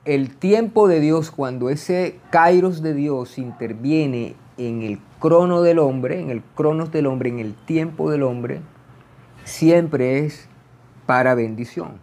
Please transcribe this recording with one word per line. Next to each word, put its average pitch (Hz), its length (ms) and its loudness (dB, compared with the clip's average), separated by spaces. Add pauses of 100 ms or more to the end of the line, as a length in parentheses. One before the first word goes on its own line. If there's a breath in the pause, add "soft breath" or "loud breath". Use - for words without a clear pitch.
el 139 320 -2
tiempo 208 520 2
de 165 120 4
Dios, 156 300 0
cuando 127 400 -4
ese 180 480 -4 (120)
kairos 175 520 4
de 156 120 -2
Dios 139 440 -4
interviene 123 960 -4 (240)
en 117 240 -6
el 104 160 -6 (200)
crono 175 440 4
del 170 160 4
hombre, 135 420 0
en 156 100 -8
el 117 120 -8
cronos 160 480 -2
del 156 160 -2
hombre, 131 240 -2
en 120 80 -8
el 107 160 -8
tiempo 160 560 -4
del 147 120 0
hombre, 127 380 -4 (840)
siempre 151 840 2
es - 220 -12 (580)
para 127 280 4
bendición. 120 680 -6